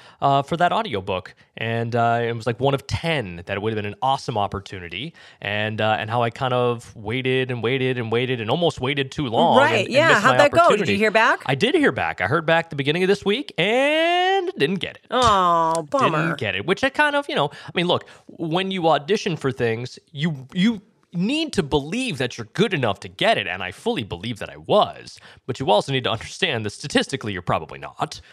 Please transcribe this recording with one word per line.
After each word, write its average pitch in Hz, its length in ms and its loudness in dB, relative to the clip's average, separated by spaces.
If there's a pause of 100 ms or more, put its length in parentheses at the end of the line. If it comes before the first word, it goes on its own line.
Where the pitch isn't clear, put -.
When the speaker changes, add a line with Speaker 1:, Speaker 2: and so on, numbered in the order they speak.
(220)
Speaker 1:
uh, 139 220 4
for 170 120 -6
that 175 160 2
audiobook. 101 600 -4 (240)
And, 117 380 -2
uh, 117 260 4
it 117 140 -2
was, 110 120 -10
like, 117 140 -2
one 139 120 4
of 135 140 -2
ten 110 580 -4
that 101 120 -6
it 98 40 -4
would 110 120 -2
have 104 80 -2
been 104 100 -6
an 98 100 -14
awesome 131 360 -2
opportunity. 98 760 -6 (280)
And, 107 400 -2
uh, 110 180 2
and 107 100 -6
how 120 120 0
I 117 80 2
kind 127 240 -2
of 123 420 0
waited 127 560 -2
and 120 120 -6
waited 127 340 0
and 113 120 -4
waited 120 300 0
and 107 100 -4
almost 160 300 0
waited 135 320 -2
too 151 160 -4
long 135 300 4
Speaker 2:
Right, 285 220 4
Speaker 1:
and, - 80 -2
and - 60 -8
Speaker 2:
yeah. 302 160 4
Speaker 1:
missed 226 120 4
Speaker 2:
How'd 240 120 4
Speaker 1:
my 262 100 6
Speaker 2:
that 294 80 4
go? - 60 0
Did 339 60 8
you - 20 4 (100)
Speaker 1:
opportunity. 202 220 0
Speaker 2:
hear 214 140 2
back? 247 340 4
Speaker 1:
I 139 100 0
did 233 200 2
hear 277 160 4
back. 87 300 -4
I 90 60 2
heard 160 180 0
back 165 240 2
the 151 80 -10
beginning 147 260 0
of 185 60 4
this 190 160 0
week 220 320 -2
and 330 1000 2
didn't 180 220 0
get - 160 -8
it. - 160 -20
Speaker 2:
Oh, 175 800 4
bummer. 175 380 2
Speaker 1:
Didn't - 100 -4
get 95 180 -2
it, 101 100 -4
which 190 200 0
I 269 40 0
kind 294 280 0
of, 285 100 -2
you 311 80 -6
know, 147 160 2
I - 220 -18
mean, 175 140 0
look, 139 180 0 (220)
when 175 440 -2
you 180 180 0
audition 156 460 0
for 135 160 -2
things, 120 480 -4 (120)
you, 143 420 -4
you 208 280 2 (320)
need 269 400 -2
to 190 100 2
believe 156 560 -2
that 127 180 -4
you're 110 160 -10
good 202 200 2
enough 123 280 0
to 101 60 -10
get 180 300 2
it, 101 100 -2
and 92 160 -6
I 92 80 -6
fully 220 320 -4
believe 98 360 -8
that - 100 -10
I 73 80 -16
was. 80 640 0 (280)
But 127 120 -6
you 143 120 2
also 208 200 4
need 131 120 0
to 101 80 0
understand 113 540 -2
that 101 60 -4
statistically, 143 600 -2
you're 90 80 -6
probably 80 380 -4
not, - 400 -8 (140)